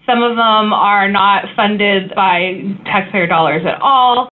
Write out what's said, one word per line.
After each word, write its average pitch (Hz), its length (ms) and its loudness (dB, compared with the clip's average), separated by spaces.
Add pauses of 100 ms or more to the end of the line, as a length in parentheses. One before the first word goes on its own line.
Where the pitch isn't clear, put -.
some 240 200 0
of 233 100 0
them 214 380 2
are 196 360 2
not 202 360 2 (100)
funded 202 640 0
by 185 440 0 (260)
taxpayer 190 420 -2
dollars 165 360 0
at - 160 -4
all. 254 560 2